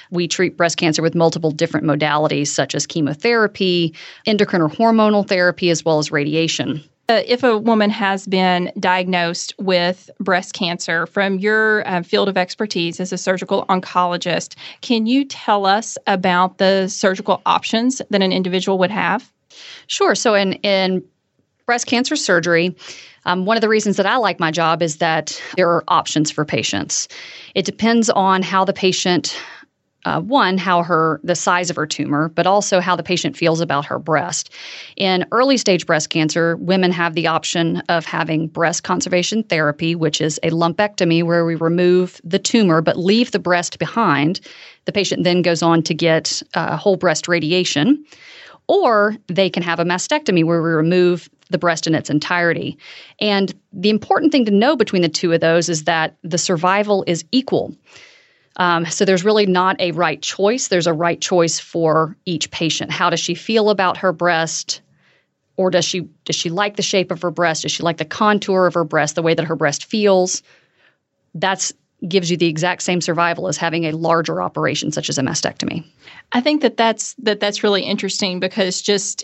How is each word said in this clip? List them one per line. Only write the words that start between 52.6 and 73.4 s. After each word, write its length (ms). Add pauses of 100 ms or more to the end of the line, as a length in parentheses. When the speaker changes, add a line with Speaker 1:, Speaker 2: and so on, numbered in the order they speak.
Speaker 1:
And 360 (180)
the 160
important 420
thing 140
to 60
know 240
between 260
the 80
two 240
of 80
those 260
is 180
that 360
the 160
survival 720
is 240
equal. 440 (800)
Um, 280
so 180
there's 220
really 200
not 360
a 100
right 300
choice. 480
There's 180
a 60
right 260
choice 400
for 640
each 280
patient. 380
How 200
does 100
she 160
feel 340
about 280
her 160
breast? 640 (800)
Or 120
does 140
she, 240 (160)
does 140
she 120
like 280
the 40
shape 300
of 100
her 100
breast? 320
Does 100
she 100
like 140
the 80
contour 600
of 80
her 120
breast, 300
the 60
way 120
that 100
her 140
breast 260
feels? 580 (920)
That's 400 (360)
gives 200
you 80
the 80
exact 380
same 180
survival 460